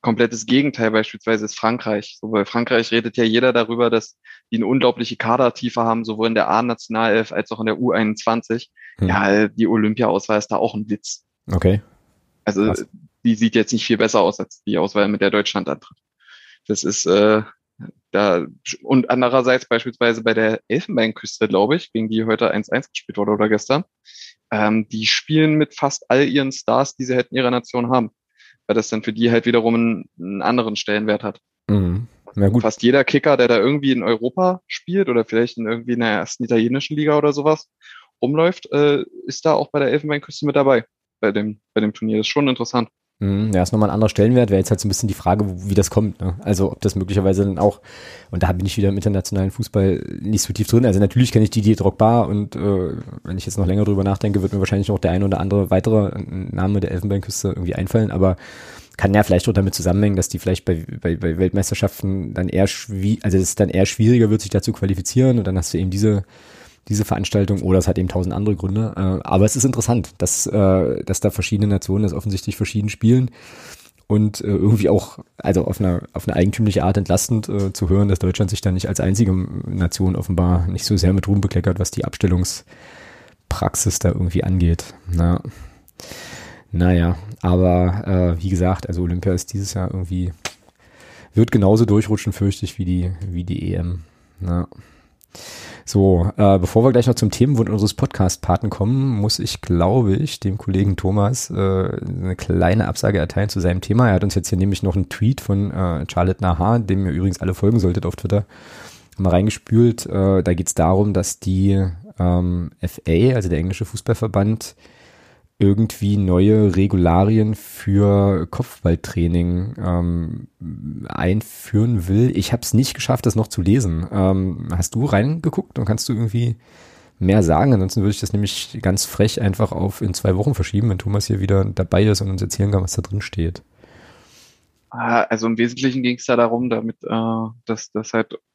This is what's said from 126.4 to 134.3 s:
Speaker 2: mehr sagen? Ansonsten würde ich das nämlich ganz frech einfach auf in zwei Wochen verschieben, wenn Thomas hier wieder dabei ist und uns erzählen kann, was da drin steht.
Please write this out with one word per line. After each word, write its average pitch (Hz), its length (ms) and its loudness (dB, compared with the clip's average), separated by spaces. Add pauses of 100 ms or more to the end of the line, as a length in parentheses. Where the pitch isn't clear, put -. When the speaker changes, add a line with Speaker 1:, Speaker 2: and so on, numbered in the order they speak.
Speaker 2:
mehr 104 240 4
sagen? 85 300 4
Ansonsten 98 300 2
würde 101 80 2
ich 101 100 -2
das 107 140 -6
nämlich 104 480 -4
ganz 98 240 0
frech - 340 0
einfach 101 320 0
auf 98 300 -4
in 101 100 -2
zwei 95 240 0
Wochen 104 160 0
verschieben, 104 380 0
wenn 92 80 -2
Thomas 101 280 -2
hier 101 140 0
wieder 98 240 2
dabei 95 400 2
ist 101 160 2
und 101 80 -4
uns 95 140 -2
erzählen 101 280 -2
kann, 98 120 2
was 90 100 -4
da - 80 -2
drin 98 220 -6
steht. 82 400 -4 (1300)